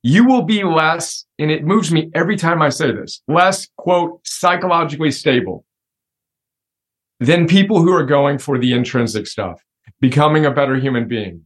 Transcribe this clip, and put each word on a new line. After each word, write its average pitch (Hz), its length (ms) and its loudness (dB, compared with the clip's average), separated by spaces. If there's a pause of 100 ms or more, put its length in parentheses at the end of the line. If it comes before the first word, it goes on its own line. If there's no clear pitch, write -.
you 180 240 4
will 254 160 4
be 202 200 0
less, 175 640 -2 (140)
and 151 120 -2
it 151 140 -2
moves 180 260 0
me 160 240 0
every 170 220 0
time 165 240 -2
I 151 80 2
say 135 240 -2
this, - 360 -12
less, 185 380 2 (120)
quote, 170 460 -2
"psychologically 170 840 -2
stable" 123 540 -2 (1500)
than 160 280 2
people 196 360 4
who 175 100 4
are 165 120 2
going 143 340 2
for 131 200 -4
the 123 140 0
intrinsic 120 540 -2
stuff, 90 360 -10 (380)
becoming 147 460 2
a 143 40 2
better 135 260 0
human 127 300 -2
being, 98 400 -8